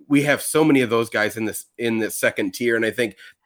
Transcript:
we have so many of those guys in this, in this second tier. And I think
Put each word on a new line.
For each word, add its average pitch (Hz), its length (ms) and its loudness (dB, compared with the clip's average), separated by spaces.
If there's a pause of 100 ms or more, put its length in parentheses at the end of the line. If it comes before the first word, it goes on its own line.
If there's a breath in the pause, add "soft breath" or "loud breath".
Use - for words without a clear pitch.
we 143 160 4
have 143 180 0
so 156 220 0
many 143 180 4
of 117 80 0
those 113 220 0
guys 107 260 -2
in 110 80 -4
this, 98 200 -8 (120)
in 113 220 -2
this 104 160 -4
second 113 400 -2
tier. 120 200 0
And 113 100 0
I 110 60 0
think 117 260 -4 (280 loud breath)